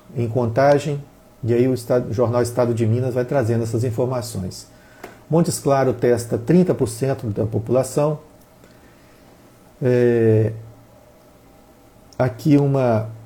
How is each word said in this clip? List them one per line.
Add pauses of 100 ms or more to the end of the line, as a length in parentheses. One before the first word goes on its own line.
(140)
em
Contagem. (400)
E
aí
o
Estado,
o
jornal
Estado
de
Minas
vai
trazendo
essas
informações. (640)
Montes
Claros
testa
trinta
por
cento
da
população. (1600)
É, (1700)
aqui
uma, (160)